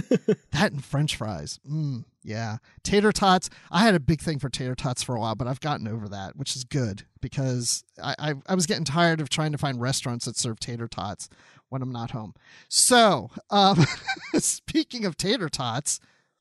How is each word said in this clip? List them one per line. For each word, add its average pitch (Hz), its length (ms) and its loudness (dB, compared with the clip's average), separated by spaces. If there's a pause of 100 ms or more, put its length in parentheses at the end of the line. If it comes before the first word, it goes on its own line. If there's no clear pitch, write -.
(520)
That 185 200 2
and 139 120 -8
French 143 320 -2
fries. 92 420 -8 (100)
Mm, 143 360 -4 (180)
yeah. 110 360 -6 (260)
Tater 208 260 4
tots. 185 380 4 (220)
I 170 140 2
had 220 100 6
a 170 60 4
big 143 200 2
thing 156 180 -4
for 135 120 -4
tater 131 240 -4
tots 123 280 -2
for 127 140 -4
a 110 40 -2
while, 110 140 0
but 117 140 -4
I've 131 120 -4
gotten 147 280 -4
over 107 220 -6
that, 98 260 -10
which 139 180 -6
is 127 100 -8
good 117 400 -2 (160)
because 123 640 -2 (180)
I, 131 180 -6
I, 151 160 -2 (120)
I 185 80 0
was 180 120 2
getting 170 180 0
tired 160 360 4
of 143 100 -4
trying 156 220 0
to 143 60 -4
find 131 220 -2
restaurants 120 460 -2
that 117 100 -8
serve 113 240 -4
tater 117 280 -8
tots - 400 -8 (420)
when 131 120 -4
I'm 127 80 -6
not 120 200 -8
home. 110 240 -10 (340)
So, 208 600 6 (200)
um, 196 340 6 (260)
<laughs> 784 260 -6
speaking - 720 -2
of 170 100 -4
tater 196 320 -2
tots, 131 500 -4 (420)